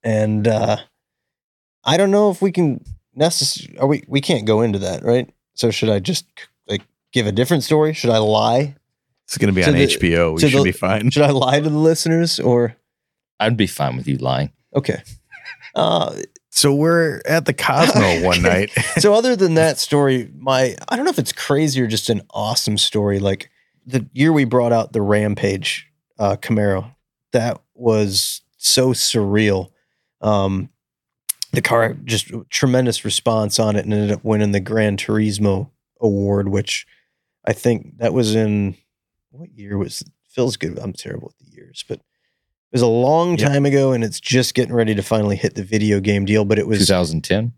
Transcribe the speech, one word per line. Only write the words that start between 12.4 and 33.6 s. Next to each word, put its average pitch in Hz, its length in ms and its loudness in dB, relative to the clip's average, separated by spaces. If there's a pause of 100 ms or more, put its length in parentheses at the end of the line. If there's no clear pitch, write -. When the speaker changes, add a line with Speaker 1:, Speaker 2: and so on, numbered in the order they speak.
Speaker 1:
or? 120 360 0 (640)
Speaker 3:
I'd 113 180 0
be 104 80 2
fine 67 300 -4
with 65 120 -8
you 67 80 -2
lying. 65 360 -2 (220)
Speaker 1:
Okay. - 280 -4 (720)
Uh, - 420 0 (340)
Speaker 2:
So 143 240 2
we're 160 520 0
at 156 180 0
the - 100 0
Cosmo 113 680 2
Speaker 1:
<laughs> - 20 -2
Speaker 2:
one 87 180 2
night. 90 280 2 (140)
<laughs> - 140 -2
Speaker 1:
So 202 160 4
other 240 220 2
than 180 180 2
that 160 240 2
story, 135 580 0
my, 131 400 0 (120)
I 254 80 -2
don't 262 80 -2
know 359 60 2
if - 80 -2
it's 131 140 -4
crazy 143 480 -2
or 120 60 0
just 110 240 -4
an 104 200 0
awesome 107 480 -2
story. 101 400 0
Like, 98 320 -2 (360)
the 123 260 -4
year 151 200 2
we 147 120 2
brought 120 280 2
out 113 200 0
the 110 100 -2
Rampage, 101 840 -2 (320)
uh, 101 180 0
Camaro, 104 580 -2 (380)
that 117 280 -2 (140)
was 107 680 -2 (160)
so 131 360 2
surreal. 101 800 0 (500)
Um, 98 500 -2 (840)
the 123 100 -2
car, 117 320 2 (100)
just 113 260 -4 (200)
tremendous 127 540 0
response 110 540 -2
on 107 180 2